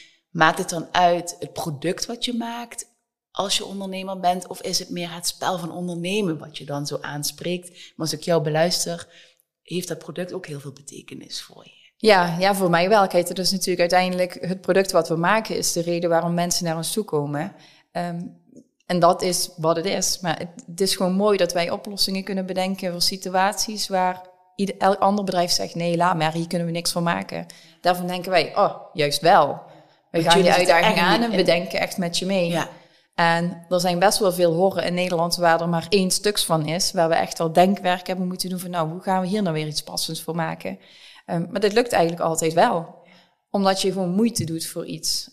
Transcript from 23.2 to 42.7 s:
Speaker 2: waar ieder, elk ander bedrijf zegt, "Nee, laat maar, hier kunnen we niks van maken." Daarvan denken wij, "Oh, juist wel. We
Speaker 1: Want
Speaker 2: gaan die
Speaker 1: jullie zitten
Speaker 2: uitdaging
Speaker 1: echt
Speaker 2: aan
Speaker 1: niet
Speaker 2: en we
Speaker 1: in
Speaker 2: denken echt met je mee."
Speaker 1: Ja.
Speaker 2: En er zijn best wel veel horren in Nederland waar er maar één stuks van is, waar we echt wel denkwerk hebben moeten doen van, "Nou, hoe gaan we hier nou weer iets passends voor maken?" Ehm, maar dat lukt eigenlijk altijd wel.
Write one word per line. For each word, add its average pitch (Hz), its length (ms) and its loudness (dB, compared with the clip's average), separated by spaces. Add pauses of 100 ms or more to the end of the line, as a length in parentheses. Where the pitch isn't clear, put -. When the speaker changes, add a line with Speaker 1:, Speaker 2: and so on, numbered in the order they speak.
Speaker 2:
waar 185 340 0 (340)
ieder, 196 220 -2
elk 196 200 4
ander 202 260 2
bedrijf 180 260 0
zegt, 190 240 -2
"Nee, 170 220 -2
laat 175 200 2
maar, 156 160 0
hier 165 140 -4
kunnen 170 200 -2
we 165 60 -4
niks 170 200 -2
van 170 100 -2
maken." 95 440 -4 (340)
Daarvan 180 260 2
denken 180 240 -6
wij, 165 260 2
"Oh, 196 240 2 (120)
juist 147 280 0
wel. 165 260 8
We 135 80 -2 (560)
Speaker 1:
Want 170 140 0
Speaker 2:
gaan 165 100 6
die 185 80 6
Speaker 1:
jullie 175 160 6
zitten 180 160 6
Speaker 2:
uitdaging 180 260 4
Speaker 1:
echt 175 60 4
Speaker 2:
aan 196 140 6
Speaker 1:
niet 233 40 0
Speaker 2:
en 226 100 -2
we 185 40 2
Speaker 1:
in 185 60 4
Speaker 2:
denken 175 360 0
echt - 180 -4
met 170 200 -2
je 180 80 -2
mee." 185 220 0
Speaker 1:
Ja. 165 200 -2 (460)
Speaker 2:
En 170 540 0
er 180 120 2
zijn 175 180 0
best 196 200 4
wel 190 140 2
veel 175 220 4
horren 185 300 2
in 175 100 -2
Nederland 175 420 0
waar 170 240 4
er 170 80 -2
maar 170 200 0
één 185 220 2
stuks - 340 0
van 160 220 0
is, 165 260 -2
waar 170 160 2
we 165 60 2
echt - 240 0
wel 165 140 -2
denkwerk 185 540 4
hebben 185 200 -4
moeten 185 220 -6
doen 180 100 -6
van, 180 120 -10
"Nou, 160 200 -2
hoe 180 120 -10
gaan 185 180 0
we 185 60 -2
hier 208 160 -2
nou 170 120 0
weer 156 120 -2
iets 151 160 -6
passends 160 400 -8
voor 165 120 -6
maken?" 170 440 -6 (480)
Ehm, 170 240 -4
maar 196 100 -6
dat 202 120 2
lukt 240 200 2
eigenlijk 170 300 2
altijd 160 300 0
wel. 175 420 2 (560)